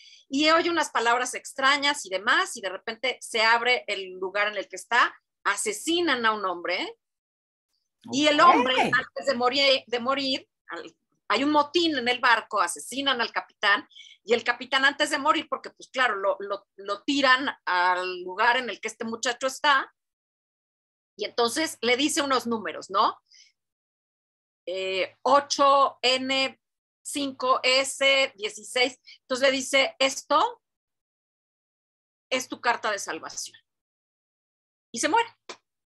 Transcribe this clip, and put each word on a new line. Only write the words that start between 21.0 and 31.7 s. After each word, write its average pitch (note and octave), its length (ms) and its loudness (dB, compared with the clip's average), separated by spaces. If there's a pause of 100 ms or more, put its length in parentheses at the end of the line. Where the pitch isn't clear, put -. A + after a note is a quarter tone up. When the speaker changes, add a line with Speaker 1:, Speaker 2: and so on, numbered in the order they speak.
Speaker 1:
y G3+ 100 -8
entonces A#3+ 560 -2
le A#3+ 160 2
dice C#4+ 240 0
unos C4+ 260 0
números, F3+ 420 -6
¿no? A3 280 2 (1500)
Eh, F#3+ 560 -4
ocho C#4 800 4
N C4 560 0 (440)
cinco C4 600 -2
S C4+ 760 2
dieciséis. A#3 600 -4 (260)
Entonces C4 260 0
le - 20 0
dice, C4+ 480 0
"Esto D4+ 640 0 (1700)